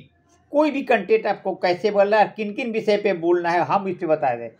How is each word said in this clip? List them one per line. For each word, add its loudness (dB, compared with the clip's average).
कोई 2
भी -4
कंटेंट 0
आपको -4
कैसे 0
बोलना 2
है, 4
किन -6
किन -6
विषय 0
पे 0
बोलना 0
है, 2
हम 0
इस -6
पे -8
बता 0
दें। -10